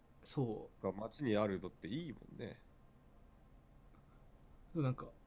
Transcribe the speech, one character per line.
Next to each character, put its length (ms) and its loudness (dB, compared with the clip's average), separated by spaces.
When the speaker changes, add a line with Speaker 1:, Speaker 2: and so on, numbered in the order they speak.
Speaker 1:
そ 460 -2
う。 20 0
Speaker 2:
が 80 2
街 320 -6
に 120 6
あ 100 8
る 140 2
の 80 -4
っ 20 -8
て 180 -8
い 200 -2
い 40 -6
も 60 -12
ん 20 -10
ね。 200 -8
Speaker 1:
そ 80 2
う、 20 4
な 80 6
ん 40 2
か、 120 -6